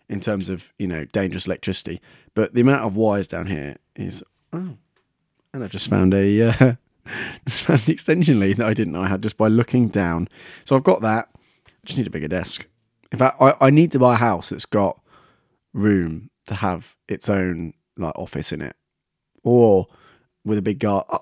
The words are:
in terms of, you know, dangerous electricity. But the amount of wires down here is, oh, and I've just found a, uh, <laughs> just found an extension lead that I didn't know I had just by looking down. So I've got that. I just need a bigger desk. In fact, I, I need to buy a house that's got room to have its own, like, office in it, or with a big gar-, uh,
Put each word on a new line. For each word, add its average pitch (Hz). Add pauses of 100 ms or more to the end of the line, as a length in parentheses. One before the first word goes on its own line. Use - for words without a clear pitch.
in 107
terms 98
of, 90
you 101
know, 80
dangerous 92
electricity. - (320)
But 110
the 120
amount 131
of 101
wires 101
down 87
here 71 (180)
is, 92 (280)
oh, 180 (760)
and 131
I've 98
just -
found 95
a, 101
uh, 120 (320)
<laughs> -
just -
found 110
an 160
extension 151
lead 98
that 113
I 110
didn't 101
know 90
I 95
had 98
just 107
by 110
looking 117
down. 87 (380)
So 139
I've 131
got 185
that. 110 (380)
I -
just -
need 113
a -
bigger 76
desk. 85 (440)
In 117
fact, 127
I, 135
I 135
need 156
to 135
buy 123
a -
house 110
that's -
got 101 (720)
room 95 (160)
to -
have 92 (120)
its -
own, 90 (240)
like, 80
office -
in 76
it, 71 (680)
or 113 (560)
with 104
a 104
big 101
gar-, 101
uh, -